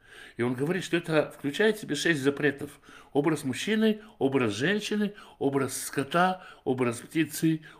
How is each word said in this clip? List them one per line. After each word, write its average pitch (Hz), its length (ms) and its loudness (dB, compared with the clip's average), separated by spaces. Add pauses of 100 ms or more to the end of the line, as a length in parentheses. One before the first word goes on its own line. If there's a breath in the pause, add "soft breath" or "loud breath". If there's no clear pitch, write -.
(380 loud breath)
И - 40 -4
он 123 140 0
говорит, 151 280 -2
что - 140 0
это 156 340 0
включает 208 460 0
в - 40 -14
себя - 140 -4
шесть 147 260 0
запретов. 143 500 0 (420 loud breath)
Образ 147 300 2
мужчины, 214 580 0 (160 loud breath)
образ 127 360 2
женщины, 202 600 -2 (240 loud breath)
образ 135 440 0
скота, 175 600 0 (220 loud breath)
образ 120 340 0
птицы, 156 600 0 (180 loud breath)